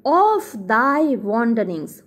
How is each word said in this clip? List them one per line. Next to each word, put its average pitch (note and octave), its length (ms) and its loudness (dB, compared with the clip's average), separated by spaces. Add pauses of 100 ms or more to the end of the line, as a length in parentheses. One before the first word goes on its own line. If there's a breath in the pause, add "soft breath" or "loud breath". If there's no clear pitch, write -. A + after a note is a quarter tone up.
"of F#4+ 340 4 (300)
thy C#4 540 2
wanderings," G#3 640 -2 (160)